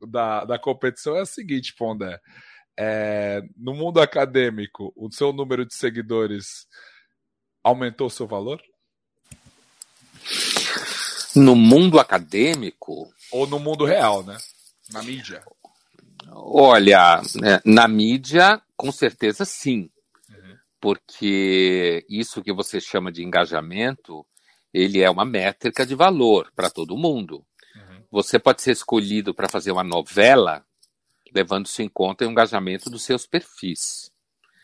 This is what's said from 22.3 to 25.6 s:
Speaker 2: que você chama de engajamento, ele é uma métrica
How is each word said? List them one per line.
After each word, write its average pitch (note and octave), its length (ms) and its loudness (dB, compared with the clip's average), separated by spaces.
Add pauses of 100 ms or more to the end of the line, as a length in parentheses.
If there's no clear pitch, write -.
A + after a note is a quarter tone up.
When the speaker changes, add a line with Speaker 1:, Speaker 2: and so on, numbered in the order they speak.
Speaker 2:
que G#2 100 -8
você G2 260 -8
chama F#2 320 -6
de E2 120 -14
engajamento, E2+ 1040 -6 (480)
ele F#2+ 260 0
é F#2 80 4
uma F#2 160 0
métrica A2+ 600 -4